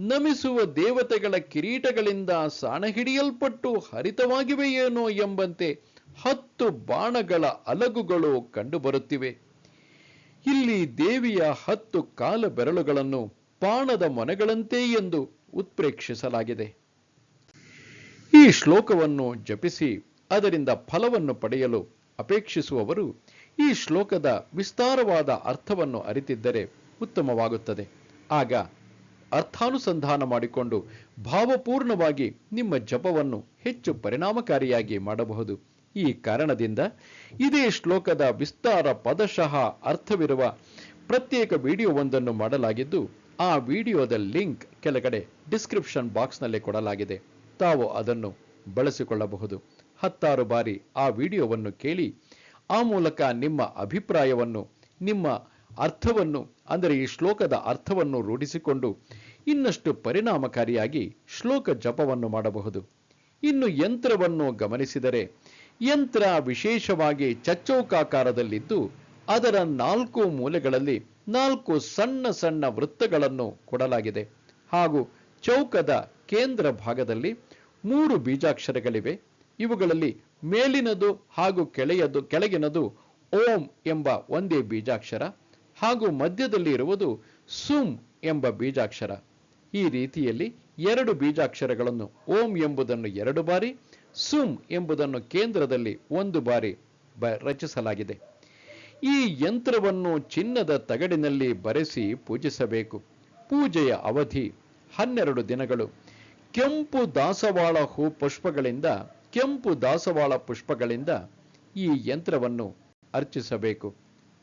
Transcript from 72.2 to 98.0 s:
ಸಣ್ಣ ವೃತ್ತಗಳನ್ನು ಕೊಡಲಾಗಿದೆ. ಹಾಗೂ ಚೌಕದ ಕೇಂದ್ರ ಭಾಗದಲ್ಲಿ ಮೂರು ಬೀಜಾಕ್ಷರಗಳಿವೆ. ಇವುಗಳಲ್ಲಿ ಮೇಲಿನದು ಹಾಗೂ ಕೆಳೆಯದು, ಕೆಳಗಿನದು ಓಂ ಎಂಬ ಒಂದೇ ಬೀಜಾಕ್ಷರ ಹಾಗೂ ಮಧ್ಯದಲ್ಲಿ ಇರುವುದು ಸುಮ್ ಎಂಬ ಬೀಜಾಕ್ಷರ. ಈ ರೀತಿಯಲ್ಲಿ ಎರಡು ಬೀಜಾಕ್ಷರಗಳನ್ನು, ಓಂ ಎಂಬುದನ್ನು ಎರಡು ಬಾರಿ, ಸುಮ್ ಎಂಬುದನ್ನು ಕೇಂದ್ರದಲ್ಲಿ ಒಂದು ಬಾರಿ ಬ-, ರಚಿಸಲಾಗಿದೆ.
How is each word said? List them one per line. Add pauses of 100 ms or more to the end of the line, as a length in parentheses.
ಸಣ್ಣ
ವೃತ್ತಗಳನ್ನು
ಕೊಡಲಾಗಿದೆ. (440)
ಹಾಗೂ (280)
ಚೌಕದ (140)
ಕೇಂದ್ರ
ಭಾಗದಲ್ಲಿ (520)
ಮೂರು
ಬೀಜಾಕ್ಷರಗಳಿವೆ. (400)
ಇವುಗಳಲ್ಲಿ (280)
ಮೇಲಿನದು
ಹಾಗೂ
ಕೆಳೆಯದು,
ಕೆಳಗಿನದು (400)
ಓಂ (160)
ಎಂಬ (220)
ಒಂದೇ
ಬೀಜಾಕ್ಷರ (560)
ಹಾಗೂ
ಮಧ್ಯದಲ್ಲಿ
ಇರುವುದು (280)
ಸುಮ್ (260)
ಎಂಬ
ಬೀಜಾಕ್ಷರ. (640)
ಈ
ರೀತಿಯಲ್ಲಿ (240)
ಎರಡು
ಬೀಜಾಕ್ಷರಗಳನ್ನು, (180)
ಓಂ
ಎಂಬುದನ್ನು
ಎರಡು
ಬಾರಿ, (380)
ಸುಮ್ (120)
ಎಂಬುದನ್ನು
ಕೇಂದ್ರದಲ್ಲಿ (120)
ಒಂದು
ಬಾರಿ (440)
ಬ-,
ರಚಿಸಲಾಗಿದೆ. (720)